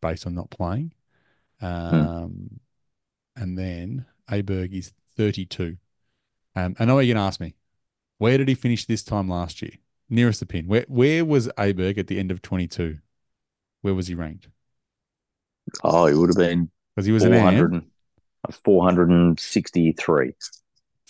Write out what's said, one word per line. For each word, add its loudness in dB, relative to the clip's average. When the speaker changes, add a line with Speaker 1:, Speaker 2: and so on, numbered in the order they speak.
Speaker 1:
based -6
on -8
not -10
playing. -8
Speaker 2:
Hmm. 2
Speaker 1:
Um, -10
and -8
then -8
Aberg -4
is -10
thirty-two. -4
Um, -4
I 0
know 4
what 2
you're 2
gonna 0
ask -6
me. -12
Where 4
did 0
he 4
finish -2
this -4
time -4
last -8
year? -12
Nearest 2
the -10
pin. -6
Where, 2
where 2
was 2
Aberg 0
at -4
the -6
end -4
of -8
twenty-two? -4
Where -2
was -4
he -8
ranked? -12
Speaker 2:
Oh, 4
he 6
would 4
have 2
been 2
Speaker 1:
Because -4
he 2
was 4
an 6
Speaker 2:
four 6
hundred 4
Speaker 1:
am. -6
Speaker 2:
and, -12
four 4
hundred 4
and 4
sixty-three. 0